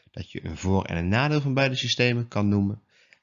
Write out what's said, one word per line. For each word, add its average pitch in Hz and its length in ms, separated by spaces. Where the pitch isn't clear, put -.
dat - 200
je - 140
een 82 120
voor- 95 280
en - 120
een 85 120
nadeel 143 320
van 135 140
beide 135 220
systemen 120 520
kan 104 200
noemen 101 340